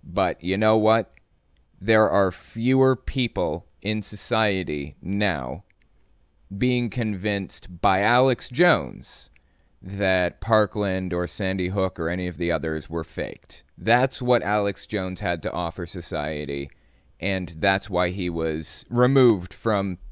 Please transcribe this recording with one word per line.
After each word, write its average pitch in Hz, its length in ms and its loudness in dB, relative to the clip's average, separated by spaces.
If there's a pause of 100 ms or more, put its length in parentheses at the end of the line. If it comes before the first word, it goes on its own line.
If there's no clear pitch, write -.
But 87 400 -2
you 92 140 0
know 110 200 4
what? 110 360 2 (680)
There 107 300 4
are 95 220 4
fewer 131 640 2
people 92 680 -2 (160)
in 107 200 -2
society 95 1000 -2
now 87 640 -2 (920)
being 123 340 0
convinced 101 920 -4
by 98 200 2
Alex 123 480 2
Jones 120 800 0 (520)
that 95 600 0
Parkland 101 720 0
or 87 120 0
Sandy 95 440 -2
Hook 95 300 -2
or 82 100 -2
any 90 180 -4
of 85 100 -8
the 85 140 -2
others 80 380 -4
were 80 140 -4
faked. - 600 -10 (140)
That's 123 440 2
what 123 220 2
Alex 101 420 -2
Jones 92 340 -4
had 87 240 -2
to - 80 -4
offer 85 340 -6
society, 73 840 -6 (500)
and 92 400 -4
that's 95 300 0
why 90 200 0
he 90 200 -4
was 80 600 -4
removed 123 640 4
from 98 460 -2 (120)